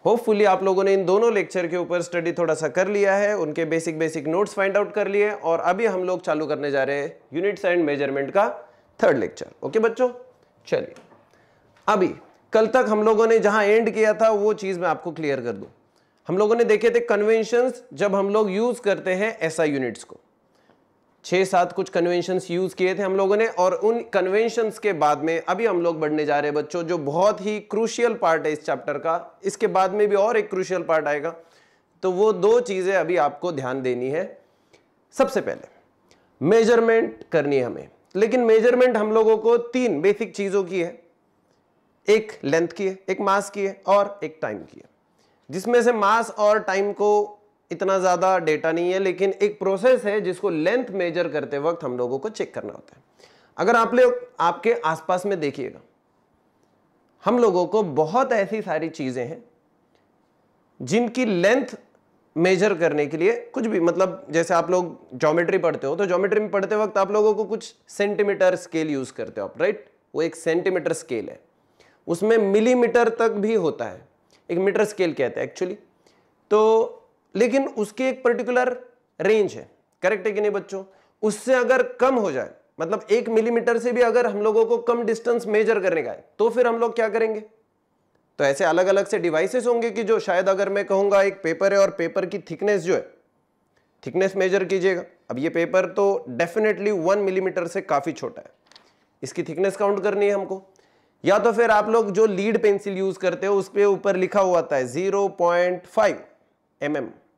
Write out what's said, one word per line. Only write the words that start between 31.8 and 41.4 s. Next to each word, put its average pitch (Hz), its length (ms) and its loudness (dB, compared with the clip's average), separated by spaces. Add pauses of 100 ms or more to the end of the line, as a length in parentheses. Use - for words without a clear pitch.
तो 185 80 0
वो 202 240 2
दो 202 260 4
चीजें 190 340 -2
अभी 175 240 0
आपको 180 340 0
ध्यान 131 300 -6
देनी 127 280 -2
है। 160 140 -4 (920)
सबसे 254 240 0
पहले - 280 -8 (720)
मेजरमेंट 226 920 2
करनी 143 240 2
है 127 80 2
हमें, 71 240 -8 (260)
लेकिन 226 300 2
मेजरमेंट 240 520 6
हम 214 160 0
लोगों 220 260 4
को 226 180 2
तीन 233 440 0
बेसिक 196 360 0
चीजों 196 280 -2
की 180 180 -4
है, 170 200 -8 (1040)